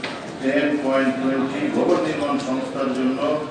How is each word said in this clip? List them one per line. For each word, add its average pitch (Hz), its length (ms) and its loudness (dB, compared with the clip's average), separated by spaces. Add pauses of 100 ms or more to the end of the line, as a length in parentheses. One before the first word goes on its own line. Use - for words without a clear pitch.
(400)
টেন 143 260 2 (180)
পয়েন্ট 131 360 2
টোয়েন্টি 131 400 0 (140)
ভবন - 320 4
নির্মাণ 143 300 0 (120)
সংস্থার 131 500 -2
জন্য 131 220 0 (300)